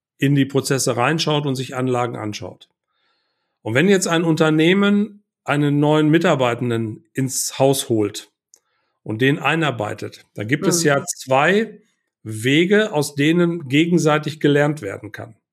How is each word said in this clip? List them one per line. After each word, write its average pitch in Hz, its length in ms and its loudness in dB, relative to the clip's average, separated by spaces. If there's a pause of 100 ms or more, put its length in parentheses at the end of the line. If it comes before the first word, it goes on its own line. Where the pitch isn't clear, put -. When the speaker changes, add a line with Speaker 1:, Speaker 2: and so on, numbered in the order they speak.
(180)
Speaker 1:
in 139 180 2
die 139 100 2
Prozesse 131 520 -2
reinschaut 147 480 0
und 135 100 -4
sich 131 200 -10
Anlagen 123 420 -4
anschaut. 104 520 -12 (920)
Und 110 140 -6
wenn 156 140 4
jetzt 190 180 2
ein 165 160 2
Unternehmen 165 1000 2 (220)
einen 143 340 2
neuen 151 300 4
Mitarbeitenden 123 1040 0
ins - 460 -6
Haus 139 300 0
holt 107 420 -2 (720)
und 107 180 -6
den 139 180 2
einarbeitet, 117 840 -4 (100)
dann 104 120 -8
gibt 143 200 -2
es 165 160 0
Speaker 2:
Mhm. - 40 2
Speaker 1:
ja 139 180 2
zwei 170 760 0 (420)
Wege, 156 680 0
aus 147 220 -4
denen 165 540 0
gegenseitig 151 720 0
gelernt 147 400 2
werden 101 320 -10
kann. 110 220 -16 (180)